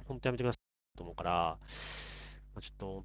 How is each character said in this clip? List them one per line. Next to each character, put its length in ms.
ほ 60
ん 80
と 80
や 40
め 40
て 80
く 40
だ 40
さ 40
い 40
と 40
思 100
う 40
か 80
ら、 80
ま 260
あ、 40
ち 60
ょ 80
っ 20
と 100
ほ 140
ん 40